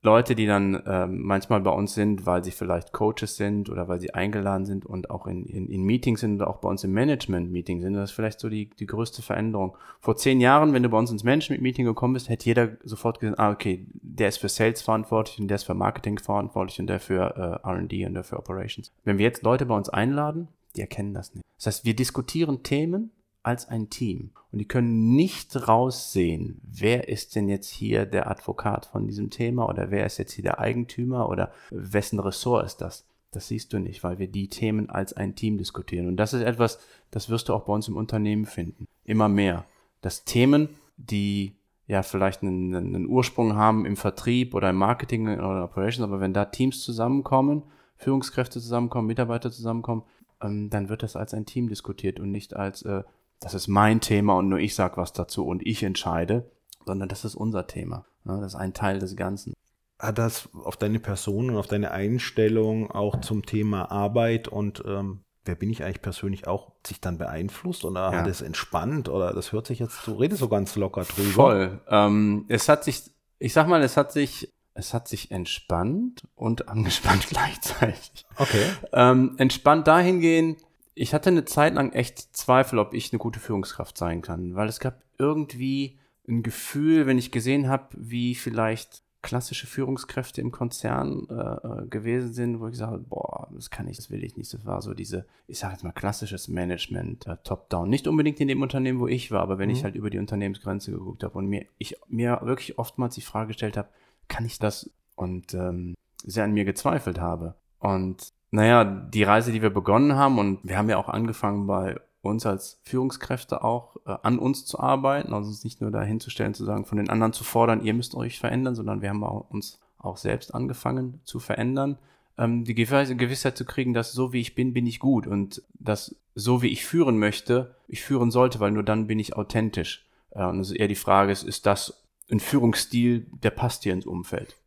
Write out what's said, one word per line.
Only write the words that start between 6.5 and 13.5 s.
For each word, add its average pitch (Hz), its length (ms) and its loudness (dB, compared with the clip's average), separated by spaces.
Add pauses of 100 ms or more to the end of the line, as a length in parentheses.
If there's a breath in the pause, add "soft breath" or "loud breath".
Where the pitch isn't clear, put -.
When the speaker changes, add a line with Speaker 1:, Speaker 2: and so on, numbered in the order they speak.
Speaker 1:
bei - 100 -4
uns 98 160 -2
im 95 80 -2
Management-Meeting 90 880 0
sind, 92 140 -4
das 101 160 -4
ist - 60 -16
vielleicht 107 260 -4
so 110 80 -6
die, 107 200 -6
die - 160 -12
größte 113 360 -6
Veränderung. 104 560 -2 (240 loud breath)
Vor 131 160 0
zehn 131 240 4
Jahren, 143 320 8
wenn 123 100 4
du 123 60 4
bei 113 80 4
uns 120 140 4
ins 107 120 -4
Management-Meeting 127 640 2
gekommen 123 280 2
bist, 127 140 -4
hätte 117 180 -4
jeder 117 260 4 (120)
sofort 113 380 -4
gesehen, 107 180 0
ah, 107 120 6